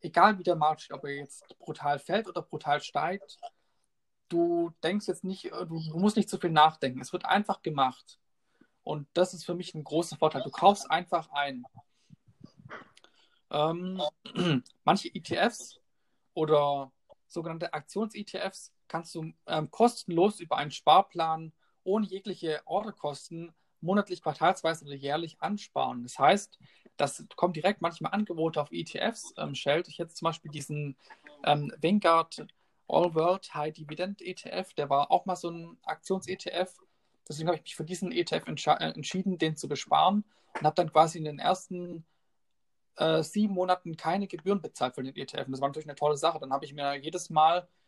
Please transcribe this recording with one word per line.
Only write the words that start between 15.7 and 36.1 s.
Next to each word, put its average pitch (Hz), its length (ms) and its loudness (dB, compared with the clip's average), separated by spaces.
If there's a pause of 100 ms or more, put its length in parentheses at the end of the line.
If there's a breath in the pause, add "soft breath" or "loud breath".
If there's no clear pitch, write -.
oder 143 580 2 (360)
sogenannte 165 460 -8
Aktions-E 208 500 -6
T - 140 -12
Fs - 340 -8 (160)
kannst - 280 -8
du, 160 180 -8 (140)
ähm, 156 240 -2
kostenlos 208 680 2
über 170 180 -2
einen 151 120 -2
Sparplan 160 840 2 (320)
ohne 208 200 2
jegliche 175 600 -6
Orderkosten 165 840 -6 (300)
monatlich, 185 400 0
quartalsweise 160 640 0
oder 143 100 -10
jährlich 143 460 -4
ansparen. 135 640 -4
Das 123 140 -12
heißt, 175 400 4 (380 soft breath)
das - 300 -2 (100)
kommt 180 220 0
direkt 180 240 0
manchmal 165 320 -2
Angebote 165 480 0
auf 147 100 -4
E 175 120 -4
T - 160 -8
Fs, - 380 -4
ähm, 151 160 -6
Shell. 147 340 0
Ich - 120 -20
hätte 165 140 -6
zum - 120 -6
Beispiel 160 240 -4
diesen, 147 480 -8 (460 loud breath)
ähm, 147 280 2 (100)
Vanguard 165 680 4 (400)
All 170 280 4
World 175 380 2
High 151 200 -2
Dividend 165 480 -8
E 180 120 -10
T - 160 -14
F, - 240 -6
der 143 160 -4
war 143 220 2
auch 180 140 2
mal 185 100 -2
so 170 140 -6
ein 170 340 -12
Aktions-E 190 540 -4